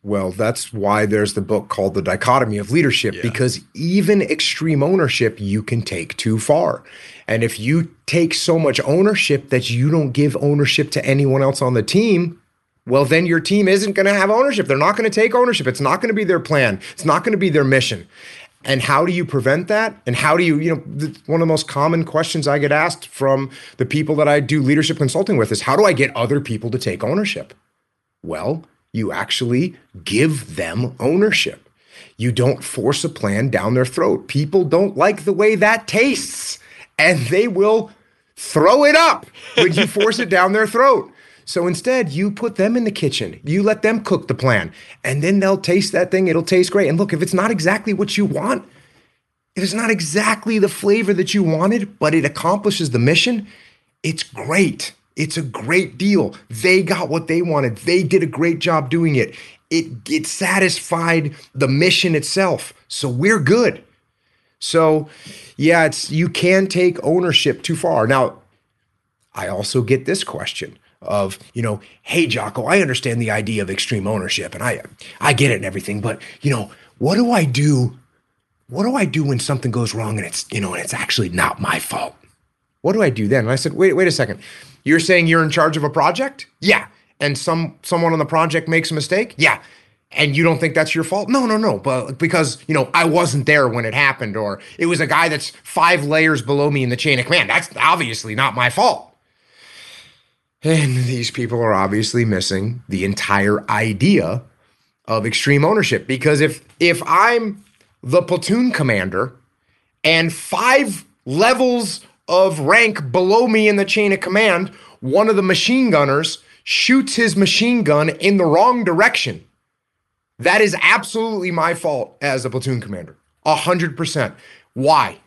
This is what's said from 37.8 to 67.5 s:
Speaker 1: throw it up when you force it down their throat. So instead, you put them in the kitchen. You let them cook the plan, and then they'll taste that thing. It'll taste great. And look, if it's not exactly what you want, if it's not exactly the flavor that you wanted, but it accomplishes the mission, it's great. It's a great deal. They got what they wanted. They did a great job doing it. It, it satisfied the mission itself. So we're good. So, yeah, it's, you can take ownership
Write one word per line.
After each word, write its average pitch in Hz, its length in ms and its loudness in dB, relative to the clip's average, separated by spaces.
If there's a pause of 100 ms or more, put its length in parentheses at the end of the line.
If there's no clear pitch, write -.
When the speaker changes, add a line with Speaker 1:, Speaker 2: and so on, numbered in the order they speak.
Speaker 1:
throw 196 480 4
it 294 120 6
up 320 320 4 (280)
when 190 160 4
you 160 160 2
force 208 300 0
it 226 120 -4
down 185 220 4
their 214 160 2
throat. 233 420 2 (360)
So 175 220 -2
instead, 190 420 -2
you 185 220 -2
put 214 240 -6
them 214 220 2
in 247 60 0
the 220 80 -2
kitchen. 123 520 -4
You 165 200 0
let 214 180 0
them 220 220 0
cook - 240 -2
the 131 80 -2
plan, 104 360 2 (320)
and 139 200 -2
then 196 160 2
they'll 190 180 2
taste 196 360 0
that 180 180 0
thing. 185 160 2
It'll 165 160 2
taste 180 280 2
great. 196 180 2
And 160 100 0
look, 202 140 0
if 151 80 -2
it's - 120 -2
not 190 160 0
exactly 208 440 0
what 202 240 -2
you 202 80 2
want, 156 380 -4 (920)
if 180 80 -4
it's 180 100 -4
not 226 160 -2
exactly 214 720 0
the 196 100 2
flavor 202 440 0
that 175 200 -2
you 196 100 2
wanted, 190 540 0
but 151 160 2
it 160 120 2
accomplishes 180 640 -2
the 123 80 0
mission, 202 480 2 (560)
it's 160 200 -6
great. 160 720 -2 (240)
It's 156 180 -4
a 165 60 -4
great 131 560 -2
deal. 180 380 0 (140)
They 185 340 2
got 170 260 -4
what 165 180 -4
they 160 140 0
wanted. 143 360 -2
They 180 240 0
did 165 220 2
a 160 40 -2
great 165 320 -2
job 156 300 -2
doing 165 260 0
it. 117 200 0 (340)
It, 165 180 -2 (220)
it 151 180 -2
satisfied 170 1080 0 (180)
the 135 140 0
mission 165 480 2
itself. 175 580 -2 (140)
So - 220 -6
we're 175 300 2
good. 170 440 2 (760)
So, 160 500 2 (480)
yeah, 160 280 4
it's, - 260 -4
you 160 180 0
can 185 380 2
take 180 360 0
ownership 165 580 0